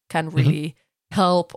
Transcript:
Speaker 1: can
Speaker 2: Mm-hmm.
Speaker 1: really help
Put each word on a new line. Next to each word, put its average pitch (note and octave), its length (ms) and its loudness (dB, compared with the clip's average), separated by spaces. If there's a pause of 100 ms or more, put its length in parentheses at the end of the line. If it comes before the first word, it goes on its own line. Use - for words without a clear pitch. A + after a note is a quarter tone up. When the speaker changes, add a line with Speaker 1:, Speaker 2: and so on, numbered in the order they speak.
Speaker 1:
can D#3+ 180 -4
Speaker 2:
Mm-hmm. D#3 100 -6
Speaker 1:
really D3+ 380 0 (360)
help F3+ 460 0